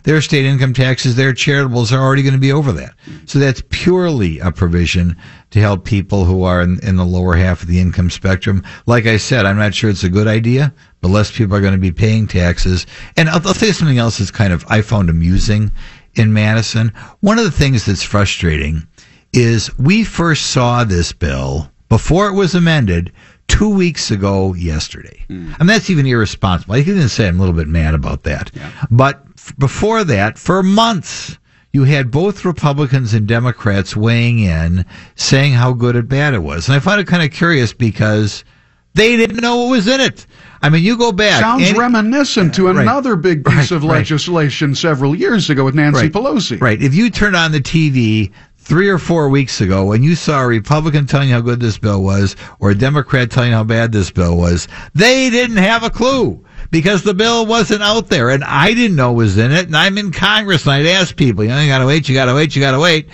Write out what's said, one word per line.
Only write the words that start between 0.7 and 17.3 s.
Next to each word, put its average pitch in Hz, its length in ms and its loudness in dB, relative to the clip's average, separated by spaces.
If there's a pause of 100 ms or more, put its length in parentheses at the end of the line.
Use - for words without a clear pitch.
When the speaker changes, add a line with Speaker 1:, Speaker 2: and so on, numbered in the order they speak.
Speaker 1:
taxes, 127 400 0
their 131 180 2
charitables 123 600 0
are 135 100 2
already 135 220 2
gonna 135 140 2
be 131 120 2
over 139 220 0
that. - 220 -8 (320)
So - 120 -2
that's 139 300 0
purely 151 720 0
a 90 100 -2
provision 87 680 0 (360)
to 104 80 2
help 101 240 0
people 98 400 0
who 92 180 2
are 90 180 2
in, 90 240 0
in 95 120 0
the 90 100 2
lower 90 300 0
half 87 260 0
of 85 60 -8
the 87 100 2
income 90 320 0
spectrum. 95 540 -2 (220)
Like 117 200 2
I 113 100 2
said, 107 300 0
I'm 98 120 0
not 104 160 0
sure 110 160 0
it's 90 120 -2
a 95 60 0
good 101 180 2
idea, 117 480 0 (260)
but 90 120 0
less 104 180 2
people 104 240 -2
are 101 60 2
gonna 98 180 2
be 92 140 0
paying 110 340 0
taxes. 87 580 0 (320)
And 160 120 2
I'll, 160 180 0
I'll 185 80 0
tell 220 140 0
you 185 60 0
something 139 240 2
else 117 200 0
that's 95 140 -4
kind 101 200 0
of, 82 140 -2
I 107 160 2
found 101 260 0
amusing 95 600 2 (460)
in 110 160 4
Madison. 110 600 0 (280)
One 208 180 2